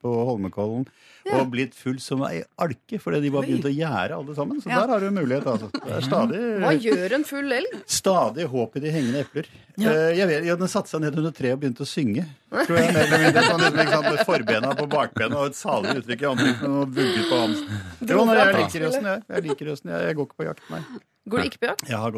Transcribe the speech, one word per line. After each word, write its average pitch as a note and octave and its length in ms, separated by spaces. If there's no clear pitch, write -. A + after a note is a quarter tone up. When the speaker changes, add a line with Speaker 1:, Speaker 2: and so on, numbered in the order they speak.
Speaker 1:
på A#2+ 160
Holmenkollen, G#2+ 560
Speaker 2:
Ja. C3 160
Speaker 1:
og B2+ 140
blitt B2+ 180
full B2+ 320
som C3+ 240
ei - 140
alke, - 400
fordi D#3+ 240
de C#3+ 80
var C#3 140
Speaker 2:
Oi. C#3 80
Speaker 1:
begynt B2+ 100
å C#3 80
gjære C#3 460
alle D3 180
sammen. D3 240
Så G3 80
Speaker 2:
Ja. A3 160
Speaker 1:
der B3 80
har G#3+ 80
du G3 80
en G3+ 80
mulighet, D3 320
altså. A2 240
Det - 240
er - 80
stadig F#3 360
Speaker 2:
Hva A#3+ 160
gjør A3 400
en D4+ 80
full C#4 320
elg? F#4 220
Speaker 1:
Stadig D#3+ 640
håp A#2+ 240
i C#3 80
de D3+ 80
hengende C#3+ 320
epler. - 240
Speaker 2:
Ja. G3 140
Speaker 1:
Eh, D#3+ 240
jeg F#3+ 100
vet, D#3 220
ja, E3+ 100
den F#3 80
satte - 240
seg D#3+ 80
ned D3+ 160
under D#3+ 160
treet C3+ 240
og C#3 60
begynte C#3 240
å - 20
synge. C#3 380
Tror F3+ 240
jeg, E3 160
mer D#3 160
eller D#3 160
mindre, D3+ 240
sånn, E3 160
liksom, - 160
ikke G#3+ 160
sant, A3+ 160
med - 160
forbena C3 480
på D3 160
bakbena A#2+ 480
og C#3+ 80
et C#3 80
salig B2 480
uttrykk A#2+ 180
i C#3+ 120
ansiktet, B2 340
og C#3 320
vugget A#2 320
på B2 80
halsen. G#2 420
Speaker 2:
Dro F#3 160
Speaker 1:
Jo, A3+ 80
nei, A3 80
Speaker 2:
fra G#3+ 80
Speaker 1:
jeg G3 100
Speaker 2:
trekkspillet. - 140
Speaker 1:
liker D#3+ 240
høsten, A3 220
jeg. A3 180
Jeg E3 160
liker D3 240
høsten, E3+ 240
jeg. E3+ 140
Jeg D#3+ 100
går C#3+ 80
ikke - 160
på D#3+ 80
jakt, - 120
nei. E3 60
Speaker 2:
Går G3+ 160
du - 40
ikke - 100
på D#3+ 80
jakt? - 160
Speaker 1:
Jeg A2 160
har A#2 140